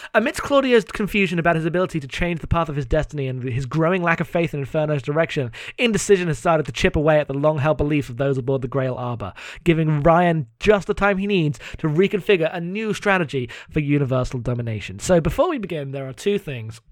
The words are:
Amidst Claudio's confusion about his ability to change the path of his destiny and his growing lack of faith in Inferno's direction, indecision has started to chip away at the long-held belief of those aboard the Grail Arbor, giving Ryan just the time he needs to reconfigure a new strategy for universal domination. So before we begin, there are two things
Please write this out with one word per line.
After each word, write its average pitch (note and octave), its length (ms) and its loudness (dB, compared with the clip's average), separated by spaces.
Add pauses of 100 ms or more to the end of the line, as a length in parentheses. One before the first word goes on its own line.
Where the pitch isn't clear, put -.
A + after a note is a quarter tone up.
(120)
Amidst A#3 300 0
Claudio's C4 420 4
confusion F#3+ 540 0
about E3+ 180 2
his D#3+ 80 -2
ability E3+ 360 -2
to C3+ 60 -12
change F3 340 -4
the - 60 -12
path E3+ 220 0
of D3 80 -6
his C#3+ 80 -4
destiny C#3+ 440 -2
and B2+ 140 -6
his B2+ 220 -4
growing D#3+ 380 0
lack E3 180 0
of E3 80 -4
faith E3+ 240 -2
in D3 80 -6
Inferno's D3+ 400 -2
direction, D3 520 -2 (260)
indecision G3 500 4
has D3+ 100 -2
started D#3+ 280 2
to B2 60 -8
chip - 220 0
away D#3 240 4
at D3 80 0
the C#3 60 -6
long-held D3 460 2
belief D3 320 0
of A#2+ 80 -12
those C#3 180 2
aboard C3 240 -2
the B2+ 80 -6
Grail C3 280 -2
Arbor, A#2+ 360 -8 (320)
giving D#3 380 2
Ryan E3 460 4 (100)
just G3+ 280 4
the G#3 60 -2
time G3 240 2
he G3 100 -4
needs E3+ 320 2 (200)
to - 80 -4
reconfigure E3+ 680 2
a F3+ 60 -6
new G3+ 320 -4
strategy E3 560 0 (220)
for D#3 100 -2
universal C3+ 580 0
domination. A2+ 600 -6
So F3+ 200 4
before F3 300 0
we E4 80 -2
begin, D#3 360 -8
there C3+ 140 -8
are C3 60 -12
two G3+ 260 -2
things A2+ 540 -10